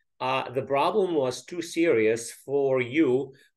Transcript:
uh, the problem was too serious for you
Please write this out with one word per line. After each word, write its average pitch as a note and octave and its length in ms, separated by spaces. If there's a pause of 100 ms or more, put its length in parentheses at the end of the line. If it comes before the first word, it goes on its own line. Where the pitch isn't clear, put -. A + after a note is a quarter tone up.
(220)
uh, C3 320
the B2+ 80
problem E3+ 520
was B2+ 300
too F3 180
serious A#2 680
for C3 520
you C3+ 500 (240)